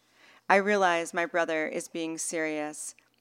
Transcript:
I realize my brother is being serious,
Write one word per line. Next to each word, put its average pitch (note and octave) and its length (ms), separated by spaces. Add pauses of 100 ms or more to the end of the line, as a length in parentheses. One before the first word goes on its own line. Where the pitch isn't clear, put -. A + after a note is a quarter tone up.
(480)
I F#3 80
realize F#3+ 580
my E3+ 120
brother D#3+ 420
is E3+ 180
being D#3+ 320
serious, D#3 800 (240)